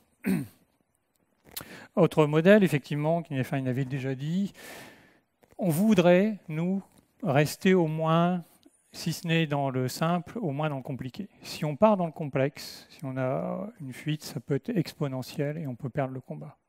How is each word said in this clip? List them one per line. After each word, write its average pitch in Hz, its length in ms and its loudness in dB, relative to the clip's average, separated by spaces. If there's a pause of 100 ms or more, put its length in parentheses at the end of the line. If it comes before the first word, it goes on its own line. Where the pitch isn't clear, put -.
(260)
<clears throat> - 1700 -10
Autre 160 300 4
modèle, 165 380 6
effectivement, 151 580 0
qui, 143 180 -4
enfin, 135 200 -2
il 131 80 -4
avait 127 180 0
déjà 135 280 -4
dit, 165 400 -2 (1040)
on 202 120 0
voudrait, 185 680 6 (120)
nous, 175 340 -2 (400)
rester 151 500 2
au 175 140 4
moins, 160 560 2 (480)
si - 220 -6
ce - 120 -10
n'est 165 220 2
dans 143 220 -2
le 127 180 -2
simple, 165 520 -2
au 180 120 -4
moins 151 180 -4
dans 139 80 -6
le 127 60 -10
compliqué. 131 460 -10 (120)
Si - 240 -8
on 151 100 -4
part 214 200 4
dans 180 100 0
le 160 60 -4
complexe, - 800 -4
si - 140 -20
on 131 140 -8
a 156 520 -4 (100)
une 131 140 -12
fuite, 151 300 -6
ça - 160 -12
peut - 160 -4
être - 140 -4
exponentiel 147 880 -4
et 165 80 -8
on 127 100 -8
peut 127 140 -10
perdre 131 240 -4
le 131 80 -10
combat. 151 360 -14 (120)